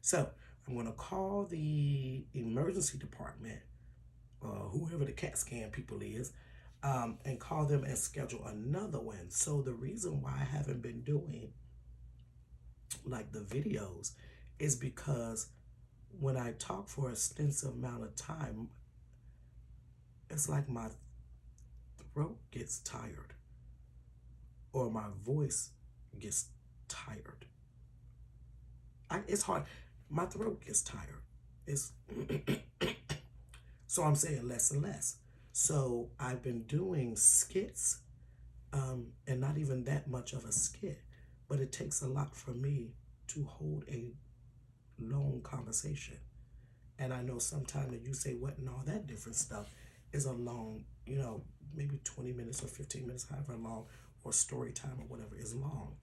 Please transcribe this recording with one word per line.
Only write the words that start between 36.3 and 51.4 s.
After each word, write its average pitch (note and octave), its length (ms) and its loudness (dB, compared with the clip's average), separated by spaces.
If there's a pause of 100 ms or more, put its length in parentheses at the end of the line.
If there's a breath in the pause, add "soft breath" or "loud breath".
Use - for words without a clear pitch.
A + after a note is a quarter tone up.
been A#2+ 220 0
doing D3 520 4
skits, - 840 8 (760 loud breath)
um, C3 360 2 (180)
and B2+ 140 2
not C#3 160 4
even C3+ 280 2
that C#3+ 240 2
much B2 240 -2
of B2 120 -2
a A2+ 80 -2
skit, - 480 2 (480 loud breath)
but C#3+ 120 4
it C3+ 100 4
takes - 320 0
a C#3 60 2
lot C#3+ 260 2
for - 160 -10
me B2+ 400 2 (380)
to D3 160 -2
hold - 440 -2
a A#2+ 220 -4 (880)
long C3 440 2
conversation. A#2+ 720 -2 (840 loud breath)
And C3 140 0
I B2+ 100 -2
know B2 160 -2
sometimes C3+ 540 0
that A#2 100 -4
you B2+ 120 -4
say C3+ 200 0
what C3 240 -2
and C3 100 -2
all B2+ 180 -4
that G3 200 0
different A2+ 300 -6
stuff - 360 -2 (400 loud breath)
is C#3 140 2
a C3 60 2
long, A#2 520 -4 (220)
you C#3 120 0
know, A#2 240 0 (320)